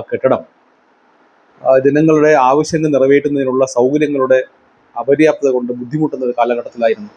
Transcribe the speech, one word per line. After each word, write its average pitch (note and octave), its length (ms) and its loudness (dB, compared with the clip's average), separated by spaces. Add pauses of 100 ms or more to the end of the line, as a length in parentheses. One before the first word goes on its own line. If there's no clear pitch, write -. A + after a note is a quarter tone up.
കെട്ടിടം, A#2+ 320 0 (1200)
ആ, C3 100 4 (100)
ജനങ്ങളുടെ D3+ 460 2 (160)
ആവശ്യങ്ങൾ D3+ 480 0
നിറവേറ്റുന്നതിനുള്ള C3+ 720 0 (100)
സൗകര്യങ്ങളുടെ C3 640 0 (640)
അപര്യാപ്തത C#3+ 540 2
കൊണ്ട് B2 220 -4
ബുദ്ധിമുട്ടുന്ന C3 500 -6
ഒരു A#2+ 100 -6
കാലഘട്ടത്തിലായിരുന്നു A2+ 760 -4